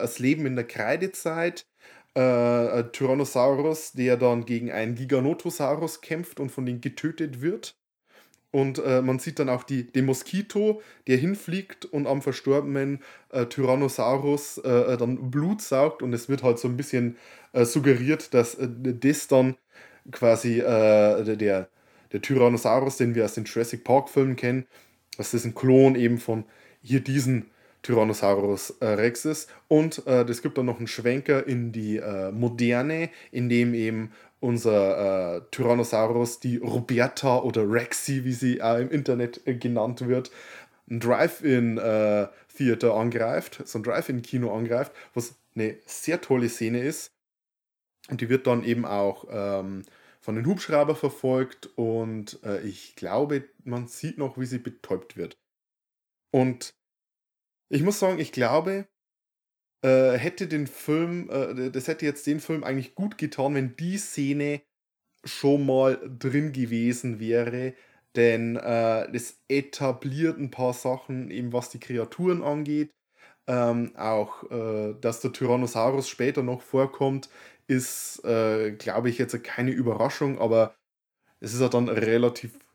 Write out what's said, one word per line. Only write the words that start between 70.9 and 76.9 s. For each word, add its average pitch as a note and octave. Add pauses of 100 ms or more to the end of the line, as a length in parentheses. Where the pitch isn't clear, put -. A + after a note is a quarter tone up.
eben A#2+
was A#2+
die B2
Kreaturen F3
angeht. D3 (580)
Ähm, A#2+
auch, G#2+
äh, A2
dass A#2
der B2
Tyrannosaurus B2+
später C#3
noch B2
vorkommt, C3+ (380)